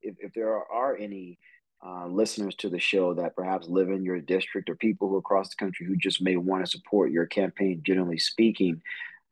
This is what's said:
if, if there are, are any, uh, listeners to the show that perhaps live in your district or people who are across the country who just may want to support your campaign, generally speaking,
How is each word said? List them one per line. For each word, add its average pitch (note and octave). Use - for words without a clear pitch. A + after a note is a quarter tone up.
if, G2+
if G2
there A2
are, -
are B2
any, F#2+
uh, F2+
listeners G2+
to G#2
the F2+
show F2+
that E2+
perhaps F#2
live F2+
in F#2+
your F2+
district F#2
or -
people G2+
who G2
are F#2+
across F#2+
the -
country F#2
who F#2
just F#2
may F#2
want F#2
to F2+
support F#2
your E2+
campaign, F#2
generally F#2
speaking, F#2+